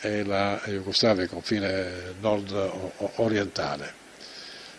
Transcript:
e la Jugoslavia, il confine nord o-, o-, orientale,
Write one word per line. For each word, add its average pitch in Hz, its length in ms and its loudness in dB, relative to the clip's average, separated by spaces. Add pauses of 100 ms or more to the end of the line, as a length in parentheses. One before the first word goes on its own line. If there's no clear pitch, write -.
e 104 200 0
la 98 440 2
Jugoslavia, 98 560 4
il 87 80 0
confine 92 880 -2
nord 104 300 2
o-, 92 440 -2
o-, - 220 -4
orientale, 98 800 0 (840)